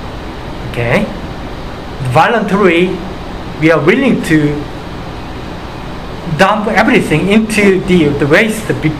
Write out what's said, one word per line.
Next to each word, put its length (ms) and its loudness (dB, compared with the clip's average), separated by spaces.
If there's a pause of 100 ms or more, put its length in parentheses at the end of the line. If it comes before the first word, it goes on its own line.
(720)
okay? 340 0 (1080)
Voluntarily, 840 2 (640)
we 120 4
are 120 4
willing 400 2
to 320 2 (1800)
dump 300 2
everything 640 2
into 520 4
the, 280 4 (100)
the 80 2
waste 400 2
to, 80 0
be, 140 -2 (100)